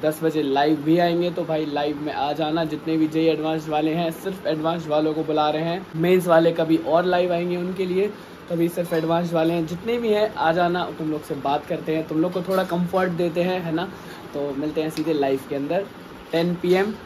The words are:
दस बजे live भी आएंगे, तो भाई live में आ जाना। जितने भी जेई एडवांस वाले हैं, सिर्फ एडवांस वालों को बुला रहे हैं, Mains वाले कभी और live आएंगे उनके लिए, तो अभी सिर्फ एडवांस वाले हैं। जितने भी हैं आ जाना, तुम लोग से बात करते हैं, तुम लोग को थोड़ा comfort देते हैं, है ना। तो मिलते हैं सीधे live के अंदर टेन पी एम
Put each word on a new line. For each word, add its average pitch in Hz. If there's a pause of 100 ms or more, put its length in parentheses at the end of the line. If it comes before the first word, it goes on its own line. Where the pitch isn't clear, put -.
दस 156
बजे 156
live 143
भी 151
आएंगे, 175
तो 170
भाई 156
live 147
में 151
आ 143
जाना। 160
जितने 156
भी 156
जेई 160
एडवांस 156
वाले 156
हैं, 165
सिर्फ 185
एडवांस 160
वालों 156
को 156
बुला 151
रहे 156
हैं, 170
Mains 175
वाले 165
कभी 160
और 160
live 180
आएंगे 175
उनके 185
लिए, 185
तो -
अभी 170
सिर्फ 170
एडवांस 165
वाले 165
हैं। 165
जितने 226
भी 233
हैं 208
आ 160
जाना, 175
तुम 156
लोग 147
से 156
बात 139
करते 160
हैं, 160
तुम 160
लोग 180
को 185
थोड़ा 190
comfort 180
देते 170
हैं, 185
है 170
ना। 170 (480)
तो 143
मिलते 151
हैं 160
सीधे 156
live 139 (100)
के 147
अंदर 160 (460)
टेन 170
पी 175
एम 196 (120)